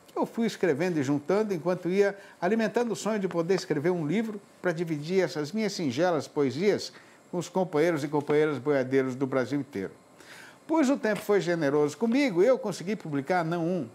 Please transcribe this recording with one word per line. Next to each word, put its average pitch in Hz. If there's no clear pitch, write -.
que -
eu 320
fui 226
escrevendo 170
e -
juntando 180
enquanto 170
ia 196
alimentando 226
o 175
sonho 214
de 190
poder 170
escrever 156
um 170
livro 214
pra 180
dividir 165
essas 151
minhas 208
singelas 160
poesias 143
com 180
os 165
companheiros 165
e 147
companheiras 147
boiadeiros 131
do 135
Brasil 131
inteiro. 98
Pois 311
o 277
tempo 208
foi 202
generoso 151
comigo 233
e 214
eu 262
consegui 196
publicar 160
não 165
um, 165